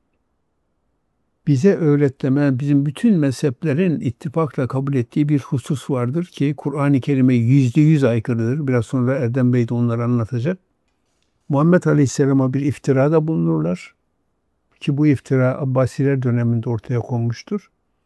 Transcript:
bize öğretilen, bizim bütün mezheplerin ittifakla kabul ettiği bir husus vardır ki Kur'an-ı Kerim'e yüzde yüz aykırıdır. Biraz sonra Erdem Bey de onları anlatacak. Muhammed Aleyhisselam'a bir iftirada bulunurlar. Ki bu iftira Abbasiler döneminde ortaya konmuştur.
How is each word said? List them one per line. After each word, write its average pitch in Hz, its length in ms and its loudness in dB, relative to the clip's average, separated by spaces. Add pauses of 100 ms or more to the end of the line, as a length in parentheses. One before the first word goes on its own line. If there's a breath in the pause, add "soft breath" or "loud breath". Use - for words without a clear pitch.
(1500)
bize 147 280 4
öğretilen, 143 840 0
bizim 143 260 0
bütün 196 320 0
mezheplerin 147 840 -2
ittifakla 151 680 -4
kabul 135 260 -4
ettiği 147 360 -2
bir 147 100 2
husus - 500 -6
vardır 131 360 -4
ki 147 320 -4
Kur'an-ı 143 440 0
Kerim'e 131 340 2
yüzde 127 460 2
yüz 151 220 4
aykırıdır. 123 640 0
Biraz 123 180 0
sonra 127 300 -2
Erdem 123 380 0
Bey 120 140 0
de 120 60 -6
onları 117 300 -2
anlatacak. 120 540 -2 (920)
Muhammed 170 340 4
Aleyhisselam'a 135 720 2
bir 135 80 -4
iftirada 151 680 0
bulunurlar. 165 680 -4 (840)
Ki 143 180 -2
bu 151 100 2
iftira 131 500 0
Abbasiler 135 640 -2
döneminde 117 480 0
ortaya 120 300 -4
konmuştur. 117 720 -6 (340)